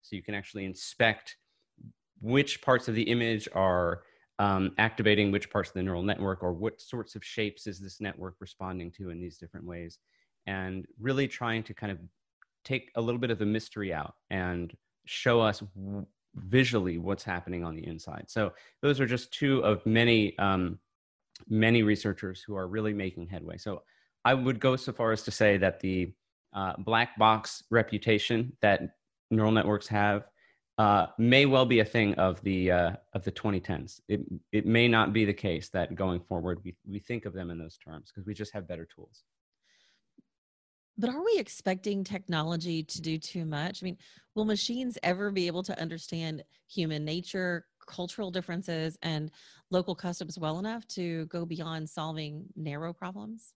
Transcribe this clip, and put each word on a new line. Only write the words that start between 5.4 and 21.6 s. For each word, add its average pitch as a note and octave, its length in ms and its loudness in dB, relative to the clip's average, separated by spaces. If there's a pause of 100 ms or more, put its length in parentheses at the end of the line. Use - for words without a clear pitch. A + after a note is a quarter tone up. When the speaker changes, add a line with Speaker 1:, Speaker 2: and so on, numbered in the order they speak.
Speaker 1:
parts G2 200 0
of - 40 -20
the F#2+ 80 -4
neural F2+ 220 -2
network, F#2+ 400 -2
or F2+ 80 0
what G2+ 280 -6
sorts - 360 -10
of G2+ 80 -14
shapes - 420 -6
is F#2 140 -10
this F#2+ 200 -14
network F#2 380 -8
responding F#2 540 -10
to F#2+ 180 -12
in E2+ 100 -10
these F2 160 -12
different E2+ 300 -16
ways, E2+ 320 -12 (480)
and F#2+ 400 -6 (140)
really C3+ 260 0
trying A2+ 380 -4
to G#2 100 -14
kind G#2 160 -6
of F#2 80 -8 (680)
take - 300 -6
a A#2 60 -2
little A#2 200 0
bit A#2+ 120 0
of G#2 60 -2
the G#2+ 80 0
mystery G#2 460 -2
out D2+ 220 -6 (160)
and F2+ 460 -4 (300)
show A#2+ 340 2
us A2 180 2 (160)
w-, G2 320 -10 (300)
visually G#2 640 2
what's F#2+ 260 -4
happening F2+ 400 -6
on D#2+ 100 -6
the D#2+ 100 -10
inside. D#2+ 440 -12
So G#2 240 0 (280)
those C#3 200 2
are C3 60 2
just A#2+ 260 -4
two C3+ 320 2
of G2+ 200 4
many, A2+ 540 6
um, F#2+ 400 0 (680)
many A2 340 6